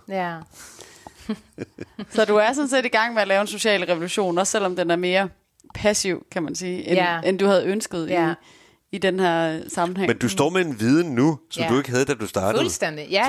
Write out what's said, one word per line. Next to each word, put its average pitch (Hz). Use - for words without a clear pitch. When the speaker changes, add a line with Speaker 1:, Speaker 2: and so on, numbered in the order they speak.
Speaker 1:
Ja. 180
Speaker 2:
<laughs> -
Så 220
du 208
er 214
sådan 277
set 254
i 247
gang 233
med 220
at 190
lave 196
en 208
social 202
revolution, 175
også 196
selvom 190
den 175
er 170
mere 180
passiv, 202
kan 180
man 156
sige, 180
end, 175
Speaker 1:
Ja. 175
Speaker 2:
end 190
du 196
havde 196
ønsket 180
i, 180
Speaker 1:
Ja. 170
Speaker 2:
i 202
den 185
her 165
sammenhæng. 180
Speaker 3:
Men 113
du 123
står 139
med 185
en 135
viden 143
nu, 139
som -
Speaker 1:
Ja. 165
Speaker 3:
du 131
ikke 139
havde, 123
da 139
du 110
startede. 104
Speaker 1:
Fuldstændig. 156
Ja, 196